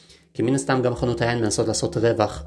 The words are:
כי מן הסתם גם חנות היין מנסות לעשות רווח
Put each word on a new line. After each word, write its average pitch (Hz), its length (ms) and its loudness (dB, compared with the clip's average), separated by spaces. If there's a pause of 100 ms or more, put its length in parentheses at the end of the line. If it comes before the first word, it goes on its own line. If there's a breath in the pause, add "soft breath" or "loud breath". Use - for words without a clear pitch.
(340 loud breath)
כי - 80 -4
מן 123 120 2
הסתם 135 280 0
גם 123 120 0
חנות 120 280 -2
היין 120 160 0
מנסות 110 300 0
לעשות - 280 -2
רווח 110 500 0